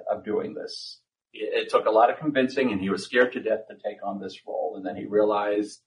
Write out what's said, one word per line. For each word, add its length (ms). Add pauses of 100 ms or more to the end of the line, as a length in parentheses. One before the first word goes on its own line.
of 140
doing 300
this. 460 (340)
It, 320
it 40
took 180
a 40
lot 180
of 100
convincing, 520
and 100
he 80
was 140
scared 300
to 80
death 280
to 60
take 280
on 160
this 180 (100)
role. 300
And 80
then 100
he 100
realized, 800